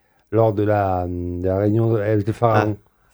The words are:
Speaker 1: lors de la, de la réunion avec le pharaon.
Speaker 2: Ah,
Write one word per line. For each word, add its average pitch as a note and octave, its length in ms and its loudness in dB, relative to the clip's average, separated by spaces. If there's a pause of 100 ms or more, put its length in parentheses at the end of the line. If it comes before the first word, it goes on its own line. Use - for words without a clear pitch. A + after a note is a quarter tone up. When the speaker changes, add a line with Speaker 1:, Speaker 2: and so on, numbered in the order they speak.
(320)
Speaker 1:
lors A2 200 2
de G#2 120 -2
la, G2 440 0
de F2 400 -6
la F#2+ 120 0
réunion A2+ 360 2
avec G#2 320 0
le A2 60 -4
pharaon. G#2+ 440 2
Speaker 2:
Ah, - 120 -20 (240)